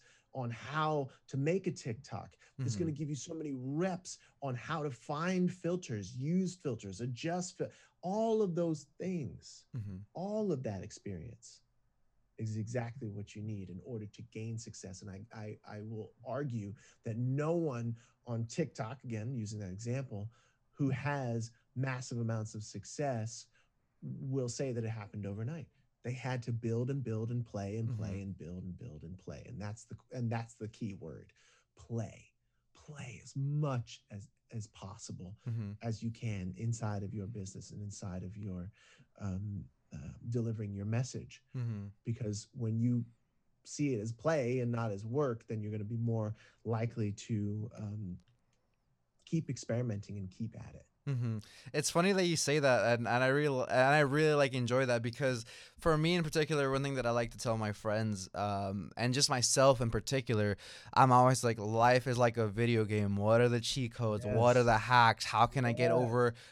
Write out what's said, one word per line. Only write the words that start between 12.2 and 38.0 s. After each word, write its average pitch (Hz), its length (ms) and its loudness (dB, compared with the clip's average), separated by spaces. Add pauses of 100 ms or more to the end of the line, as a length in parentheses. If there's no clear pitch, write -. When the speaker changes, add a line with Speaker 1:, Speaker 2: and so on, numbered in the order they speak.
Speaker 1:
is 110 180 -4
exactly 117 520 -4
what 101 260 -10
you 107 80 -10
need 101 260 -8
in 90 160 -10
order 110 220 -10
to - 140 -18 (120)
gain 113 240 -6
success. 95 460 -12
And 101 80 -12
I, 98 100 -12 (160)
I, 107 200 -10 (120)
I 107 120 -10
will 110 300 -10 (140)
argue 120 480 -4 (320)
that 113 120 -4
no 139 360 0
one 120 420 -2 (300)
on 113 200 -2
TikTok, 123 580 -4
again, 117 320 -6
using 107 240 -6
that 98 120 -8
example, 113 580 -6 (460)
who 139 140 2
has 131 640 -2 (240)
massive 131 420 -4
amounts 113 380 -2
of 107 80 -8
success 110 840 -6 (560)
will 131 480 -4
say 135 220 -4
that 117 120 -2
it 110 60 -2
happened 104 380 -6
overnight. 117 400 -6 (360)
They 123 100 -6
had 127 300 -4
to - 80 -6
build 117 380 -2
and 139 140 -2
build 110 260 -2
and 120 160 -2
play 101 320 -4
and 117 180 -2
play 107 140 -4
Speaker 2:
Mm-hmm. 98 120 -6
Speaker 1:
and 95 160 -8
build 90 260 -10
and 92 160 -8
build 82 240 -14
and 82 160 -12
play. 73 280 -12
And 120 140 -10
that's 104 240 -8
the, 120 100 -16 (160)
and 123 180 -4
that's 113 260 -4
the 110 140 -8
key 101 300 -8
word, 78 340 -14 (440)
play. 110 480 -8 (480)
Play 131 500 -14
as - 120 -20
much 139 680 -2 (100)
as, 101 160 -12 (240)
as 107 160 -8
possible 98 680 -12 (120)
Speaker 2:
Mm-hmm. 113 260 -4 (100)
Speaker 1:
as 117 180 -4
you 117 80 -4
can 101 480 -6
inside 110 460 -4
of 98 100 -8
your 101 140 -6
business 98 420 -10
and - 140 -12
inside 98 400 -8